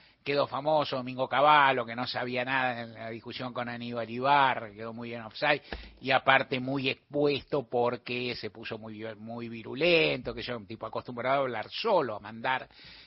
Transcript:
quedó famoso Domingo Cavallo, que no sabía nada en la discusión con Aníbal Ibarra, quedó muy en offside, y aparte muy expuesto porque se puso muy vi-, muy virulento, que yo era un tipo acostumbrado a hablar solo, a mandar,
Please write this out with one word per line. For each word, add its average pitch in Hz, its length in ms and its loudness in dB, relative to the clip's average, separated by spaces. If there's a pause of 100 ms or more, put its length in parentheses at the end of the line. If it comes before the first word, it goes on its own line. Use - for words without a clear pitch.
(220)
quedó 139 240 2
famoso 143 500 0
Domingo 127 300 -2
Cavallo, 135 600 6
que 117 100 -8
no 127 100 -2
sabía 123 380 -2
nada 127 380 0
en 113 100 -10
la 110 160 -10
discusión 117 460 -10
con 120 160 -4
Aníbal 120 400 -6
Ibarra, 127 640 4
quedó 113 200 -10
muy 117 220 -10
en 117 80 -10
offside, 147 400 0 (400)
y 127 80 -2
aparte 131 500 4
muy 131 300 -2
expuesto 143 760 -2
porque 123 720 -2
se 107 140 -8
puso 110 260 -10
muy 110 160 -12
vi-, 110 240 -10
muy 117 320 -10
virulento, 131 840 0
que 117 80 -8
yo 123 100 -6
era 120 60 -6
un 98 80 -14
tipo 110 180 -10
acostumbrado 120 520 -2
a 139 80 2
hablar 107 260 -4
solo, 156 460 2
a 101 40 -10
mandar, 113 480 -2 (380)